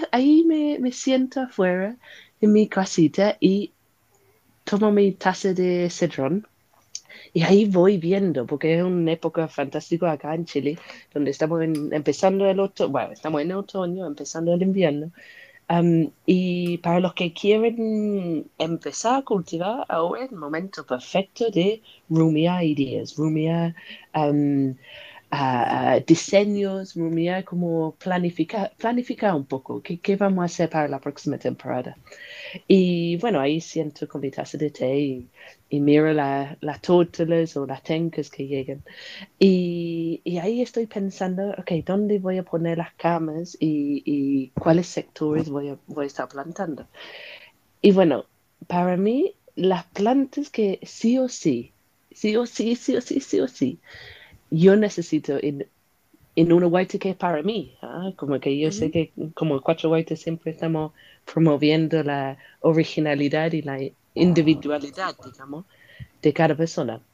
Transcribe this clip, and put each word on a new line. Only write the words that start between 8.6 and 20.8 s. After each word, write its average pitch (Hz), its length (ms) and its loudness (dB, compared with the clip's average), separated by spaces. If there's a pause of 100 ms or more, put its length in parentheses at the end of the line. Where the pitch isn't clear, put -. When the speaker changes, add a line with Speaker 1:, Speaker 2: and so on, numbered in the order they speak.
Speaker 1:
es 175 60 2
una 175 300 0
época 160 340 -2
fantástica 160 640 -4
acá 147 240 -6
en 170 100 -6
Chile, 143 320 -4 (360)
donde 143 180 -2
estamos 160 300 -2
en, 156 320 -2
empezando 190 560 0
el 190 100 0
oto-, 196 300 -2
bueno, 139 240 -4
estamos 160 280 -4
en 175 120 -4
otoño, 190 520 -6
empezando 160 480 -4
el 175 80 0
invierno, 170 500 0 (600)
am, 170 400 4 (140)
y 180 540 0
para 175 200 2
los 180 140 0
que 175 180 -4
quieren 214 1300 0
empezar 165 600 -2
a - 20 -2
cultivar, 202 680 -4
ahora 175 380 -2
es 269 60 -14
el 214 60 -12
momento 160 480 -8